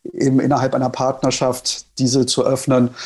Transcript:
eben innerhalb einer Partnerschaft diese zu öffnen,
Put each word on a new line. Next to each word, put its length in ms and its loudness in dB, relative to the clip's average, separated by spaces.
eben 260 2
innerhalb 340 2
einer 160 0
Partnerschaft 960 -2
diese 260 2
zu 200 0
öffnen, 460 0